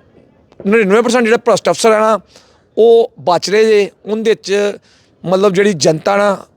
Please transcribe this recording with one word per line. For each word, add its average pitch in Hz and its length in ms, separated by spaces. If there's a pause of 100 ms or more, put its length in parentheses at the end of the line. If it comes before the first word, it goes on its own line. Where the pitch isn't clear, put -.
(680)
ਨੜਿਨਵੇਂ 214 340
ਪਰਸੈਂਟ 240 220
ਜਿਹੜੇ 226 140
ਭ੍ਰਿਸ਼ਟ 190 320
ਅਫਸਰ 220 220
ਆ 214 80
ਨਾ, 220 200 (580)
ਉਹ 226 420
ਬਚ 165 300
ਰਹੇ 214 160
ਜੇ। 208 240 (160)
ਉਹਦੇ 220 300
'ਚ - 180 (720)
ਮਤਲਬ 190 280
ਜਿਹੜੀ 202 200
ਜਨਤਾ 165 440
ਨਾ 202 280 (120)